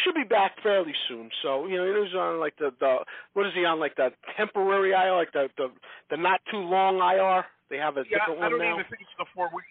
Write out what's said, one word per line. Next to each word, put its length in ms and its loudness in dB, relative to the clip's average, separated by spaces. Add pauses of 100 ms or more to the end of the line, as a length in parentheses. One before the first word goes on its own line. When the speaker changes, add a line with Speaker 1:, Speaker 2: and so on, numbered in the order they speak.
Speaker 1:
should 140 0
be 80 0
back 360 2
fairly 340 2 (120)
soon. 240 -10 (100)
So, 260 -2
you 100 -2
know, 260 0
he's 140 -4
on, 240 -2
like, 160 -4
the, 240 -2
the, 240 2 (300)
what 120 0
is 80 -8
he 100 0
on, 140 2
like, 160 -2
the 180 0 (240)
temporary 560 2
I 160 4
R, 80 2
like, 140 0
the, 260 0
the, 140 -2 (380)
the 80 -4
not 240 2 (100)
too 80 -6
long 420 2
I 200 4
R? 260 2 (220)
They 80 -8
have 200 -4
a 140 0
Speaker 2:
Yeah, 160 0
Speaker 1:
different 140 -6
Speaker 2:
I 20 -2
Speaker 1:
one 80 0
Speaker 2:
don't 80 0
Speaker 1:
now? 160 -2
Speaker 2:
even 120 -6
think 160 -18
it's 140 -20
the 100 -6 (100)
four 180 -4
week 160 -14